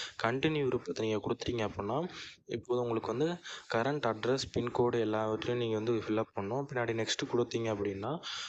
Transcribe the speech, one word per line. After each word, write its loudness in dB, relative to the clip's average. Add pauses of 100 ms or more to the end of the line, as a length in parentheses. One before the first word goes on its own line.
(200)
கண்டினியூ 2
விருப்பத்தை 0
நீங்க 2
கொடுத்தீங்க -2
அப்படின்னா, -2 (540)
இப்போது 0
உங்களுக்கு 0
வந்து 2 (400)
கரண்ட் 2
அட்ரஸ், 2
பின்கோடு 2
எல்லாவற்றையும் 0
நீங்க 0
வந்து 0
ஃபில் 0
அப் -4
பண்ணணும். -2
பின்னாடி -2
நெக்ஸ்ட் -2
கொடுத்தீங்க 0
அப்படின்னா, -2 (360)